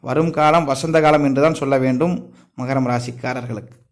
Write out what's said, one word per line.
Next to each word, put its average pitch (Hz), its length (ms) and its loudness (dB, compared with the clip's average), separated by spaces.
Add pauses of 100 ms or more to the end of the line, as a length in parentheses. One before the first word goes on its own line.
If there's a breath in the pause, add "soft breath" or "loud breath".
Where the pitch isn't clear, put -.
வரும் 156 300 -2
காலம் 156 340 2
வசந்த 156 360 0
காலம் 151 220 4
என்றுதான் 143 300 2
சொல்ல 139 240 -2
வேண்டும் 131 560 -2 (240 soft breath)
மகரம் 131 300 -2
ராசிக்காரர்களுக்கு. 123 1040 -8